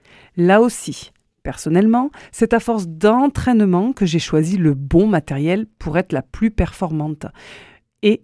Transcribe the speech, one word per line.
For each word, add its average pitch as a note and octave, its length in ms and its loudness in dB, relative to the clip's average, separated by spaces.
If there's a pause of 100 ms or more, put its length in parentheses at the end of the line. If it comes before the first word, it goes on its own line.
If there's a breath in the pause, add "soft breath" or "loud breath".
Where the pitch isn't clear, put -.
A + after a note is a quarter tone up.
(340 soft breath)
Là F#3 280 4
aussi, - 480 -4 (320)
personnellement, A3 680 0 (220 loud breath)
c'est A3+ 220 0
à A3+ 60 4
force G#3+ 280 -4
d'entraînement G#3+ 1040 2
que G3+ 140 -2
j'ai D#3+ 120 0
choisi D#3+ 380 0
le D#3 180 2
bon C#3+ 320 2
matériel F3 600 -2 (120)
pour D#3+ 200 -4
être F#3 140 -4
la C3+ 100 -2
plus - 280 -4
performante. D#3 760 -4 (760 loud breath)
Et G#3 220 2